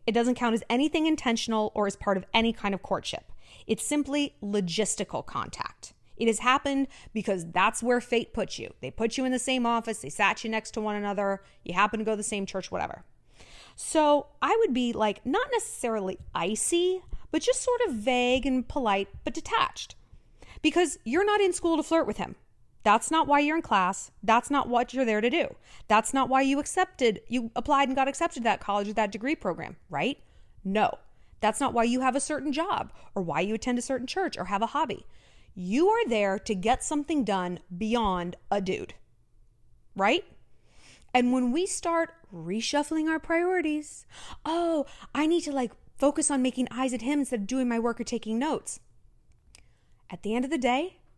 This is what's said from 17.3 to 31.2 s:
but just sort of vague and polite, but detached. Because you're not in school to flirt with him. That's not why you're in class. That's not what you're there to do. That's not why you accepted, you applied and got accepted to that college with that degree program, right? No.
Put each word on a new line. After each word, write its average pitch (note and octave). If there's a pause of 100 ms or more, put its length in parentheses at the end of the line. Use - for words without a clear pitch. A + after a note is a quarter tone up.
but D#4
just B4
sort A#4+
of D4
vague B3
and B3+
polite, G3+ (160)
but -
detached. - (640)
Because D#4
you're D#4
not G#4
in F#4+
school E4
to D#4
flirt D#4+
with -
him. - (460)
That's A3
not D#4+
why C#4+
you're D4
in E4
class. F#3+ (100)
That's A3+
not C#4+
what A#3+
you're C4
there G#3+
to A#3
do. D4+ (320)
That's A3
not C4
why C4
you C#4
accepted, C#4+
you A3+
applied C#4
and C4
got C4+
accepted C#4
to A3+
that A3
college G3+
with G#3
that G#3+
degree A#3
program, E3 (160)
right? E3+ (400)
No. G3 (420)